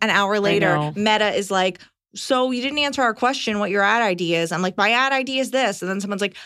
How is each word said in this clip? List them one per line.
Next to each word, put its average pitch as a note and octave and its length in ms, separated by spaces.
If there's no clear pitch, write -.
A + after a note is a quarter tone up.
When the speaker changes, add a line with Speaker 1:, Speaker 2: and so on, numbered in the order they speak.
Speaker 1:
an A3 80
hour G3 260
Speaker 2:
I G#3 40
Speaker 1:
later, G3+ 360
Speaker 2:
know. D3+ 200
Speaker 1:
Meta G#3+ 380
is G3 180
like, F#3 280
"So B3+ 380
you B3 100
didn't C#4 180
answer C#4+ 220
our A#3 120
question A#3+ 460
what G#3 100
your G3+ 140
ad A3 180
I G#3 120
D F3 220
is." E3 160
I'm E3 100
like, G3+ 160
"My G#3 140
ad C4 220
I C4 100
D C4 160
is C4 120
this." B3+ 300
And F#3 80
then F#3+ 120
someone's G3 200
like, G3 140